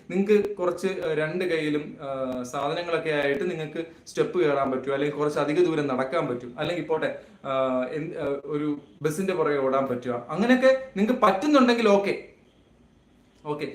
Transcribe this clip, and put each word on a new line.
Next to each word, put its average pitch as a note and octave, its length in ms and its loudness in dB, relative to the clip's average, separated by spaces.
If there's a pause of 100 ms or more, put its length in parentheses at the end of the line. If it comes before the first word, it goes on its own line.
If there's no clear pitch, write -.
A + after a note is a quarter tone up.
(100)
നിങ്ങൾക്ക് G3+ 480 2
കുറച്ച്, F3+ 320 -2 (160)
ആ, D#3 140 -2
രണ്ട് F3 300 -2
കൈയിലും, D3+ 340 -2 (220)
ആ, - 20 -8 (440)
സാധനങ്ങളൊക്കെ D#3 680 -4
ആയിട്ട് C#3+ 300 0
നിങ്ങൾക്ക് D#3+ 340 -6 (260)
സ്റ്റെപ്പ് D#3 320 -2
കയറാൻ C#3 300 2
പറ്റും, C3 240 -4
അല്ലെങ്കിൽ D3 240 -2
കുറച്ച് D3+ 240 0
അധിക D#3+ 240 2
ദൂരം D3 240 0
നടക്കാൻ C3+ 380 -2
പറ്റും, A#2+ 300 -8
അല്ലെങ്കിൽ D#3 320 -4
പോട്ടെ, C#3+ 180 0 (400)
ആ, - 20 -2 (460)
എന്ത്, D#3+ 160 -8 (100)
ആ, - 20 -4 (300)
ഒരു D3+ 120 -2 (360)
ബസ്സിന്റെ F#3 360 -2
പുറകെ D3 280 2
ഓടാൻ C3+ 240 2
പറ്റുക, A#2+ 300 -4 (120)
അങ്ങനെയൊക്കെ B3 380 6 (240)
നിങ്ങൾക്ക് A3 300 2
പറ്റുന്നുണ്ടെങ്കിൽ A#3+ 640 6 (100)
ഓക്കെ, G3 180 0 (1400)
ഓക്കെ, D3 220 -4